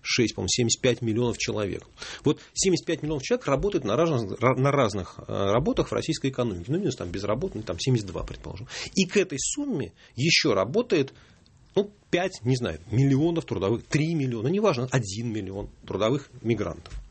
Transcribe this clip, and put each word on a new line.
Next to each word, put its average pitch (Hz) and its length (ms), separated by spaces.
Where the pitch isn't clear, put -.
шесть, - 340
по-моему, 95 120
семьдесят 113 340
пять 123 200
миллионов 113 340
человек. 104 460
Вот 147 160
семьдесят 185 320
пять 160 160
миллионов 151 220
человек 240 240
работают 165 360
на 107 120
разных, 127 420
ра-, 123 160
на 135 160
разных, 104 480
э, - 80
работах 117 640
в - 40
российской 135 380
экономике. 110 400
Ну, 165 80
минус 190 160
там 90 140
безработный, 107 540
там 90 180
семьдесят 117 260
два, 82 160
предположим. - 460
И 196 100
к 180 120
этой 170 240
сумме 220 540
ещё 143 400
работает, 139 580
ну, 202 160
пять, 190 340
не 127 100
знаю, 92 240
миллионов 139 540
трудовых, 98 360
три 156 320
миллиона, 123 320
неважно, 175 460
один 110 400
миллион 98 380
трудовых 107 460
мигрантов. 98 540